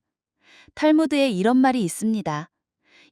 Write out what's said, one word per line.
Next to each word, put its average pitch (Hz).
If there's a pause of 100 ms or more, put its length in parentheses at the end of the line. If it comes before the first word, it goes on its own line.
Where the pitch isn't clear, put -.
(760)
탈무드에 302
이런 220
말이 262
있습니다. 170 (640)